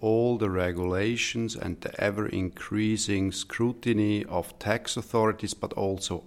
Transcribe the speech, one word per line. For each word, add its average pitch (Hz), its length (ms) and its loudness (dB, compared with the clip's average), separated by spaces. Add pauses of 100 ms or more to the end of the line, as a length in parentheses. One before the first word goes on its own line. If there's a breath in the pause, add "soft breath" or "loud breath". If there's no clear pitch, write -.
all 113 340 4
the 107 140 2
regulations 92 1040 0
and 87 240 -6
the - 180 -8
ever-increasing 101 1300 0
scrutiny 110 960 0
of - 320 -4
tax 110 400 -2
authorities, 110 560 0
but - 180 -6
also 98 540 -2